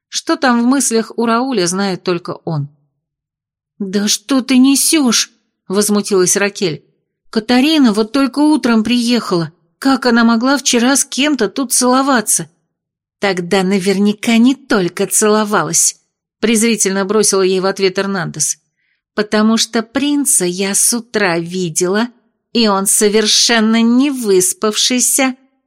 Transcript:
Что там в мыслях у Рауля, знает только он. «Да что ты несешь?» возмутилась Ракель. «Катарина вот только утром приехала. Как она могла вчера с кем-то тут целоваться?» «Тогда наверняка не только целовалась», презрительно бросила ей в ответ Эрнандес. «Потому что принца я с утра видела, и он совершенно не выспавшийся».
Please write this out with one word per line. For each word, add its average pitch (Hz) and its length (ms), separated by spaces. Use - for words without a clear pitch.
Что - 280
там 240 240
в 233 40
мыслях 240 520
у 226 80
Рауля, 233 420
знает 185 360
только 175 420
он. 147 240
«Да 202 280
что 262 340
ты 254 160
несешь?» 269 760
возмутилась 202 680
Ракель. 196 480
«Катарина 254 640
вот 220 220
только 277 260
утром 254 440
приехала. 226 680
Как 269 260
она 233 180
могла 233 340
вчера 254 380
с - 80
кем-то 254 460
тут 277 240
целоваться?» 247 760
«Тогда 190 440
наверняка 202 720
не 247 180
только 196 520
целовалась», 208 920
презрительно 208 680
бросила 208 360
ей 190 180
в 185 60
ответ 196 340
Эрнандес. 170 600
«Потому 214 440
что 226 240
принца 285 640
я 196 300
с - 180
утра 202 460
видела, 180 720
и 233 140
он 196 180
совершенно 220 960
не 247 300
выспавшийся». 240 1200